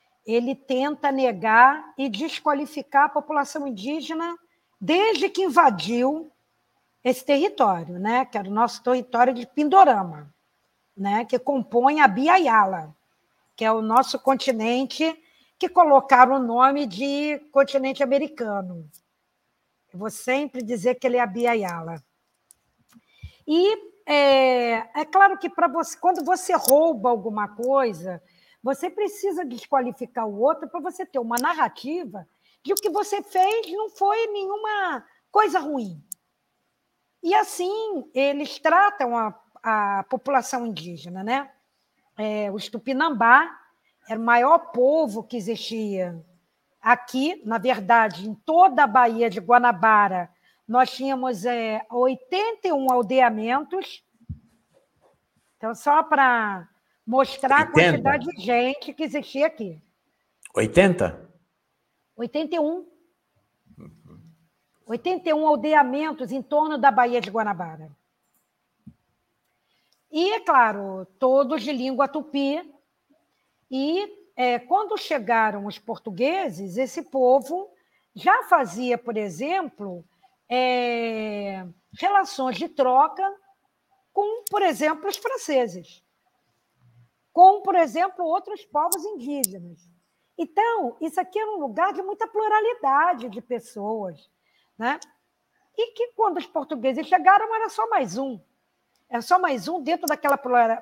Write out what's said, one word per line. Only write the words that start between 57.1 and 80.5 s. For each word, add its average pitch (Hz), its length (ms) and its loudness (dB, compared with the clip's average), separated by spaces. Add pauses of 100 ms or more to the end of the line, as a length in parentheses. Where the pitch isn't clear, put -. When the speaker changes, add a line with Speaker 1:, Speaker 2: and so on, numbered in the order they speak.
Speaker 1:
a 294 120 4
Speaker 2:
Oitenta? 277 140 4
Speaker 1:
quantidade 233 440 2
de 320 160 -12
gente 247 500 -2
que 320 120 -8
existia 277 420 -4
aqui. 208 340 -8 (760)
Speaker 2:
Oitenta? 110 760 2 (880)
Speaker 1:
Oitenta 294 400 -4
e - 20 0
um. 330 280 -2 (920)
Speaker 2:
Uhum. - 420 -20 (640)
Speaker 1:
Oitenta 311 460 -4
e - 20 2
um 302 140 0
aldeamentos 294 880 0
em 262 100 -6
torno 302 340 -2
da 262 140 6
Baía 240 300 2
de 202 100 -10
Guanabara. 175 600 -8 (2250)
E, 349 220 0
é 440 80 -4
claro, 202 640 2 (120)
todos 269 440 2
de 277 100 -6
língua 262 340 -2
tupi. 277 540 -4 (1080)
E, 311 640 -6
é, 247 220 0
quando 381 400 -2
chegaram 220 640 -2
os 202 140 -12
portugueses, 208 1000 -6
esse 269 260 -6
povo 269 680 0 (440)
já 415 300 2
fazia, 247 540 0
por 233 180 -8
exemplo, 208 880 -8 (440)
é, 226 1200 -4 (320)